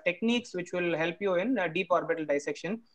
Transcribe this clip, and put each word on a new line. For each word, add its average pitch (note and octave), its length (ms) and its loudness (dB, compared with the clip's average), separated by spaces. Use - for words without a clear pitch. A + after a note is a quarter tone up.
techniques A3+ 500 0
which F3 180 -6
will F3 240 0
help E3 220 0
you G3 160 2
in, G#3+ 240 2
uh, F3+ 80 2
deep F3 240 -2
orbital D#3+ 340 2
dissection. D3+ 580 -2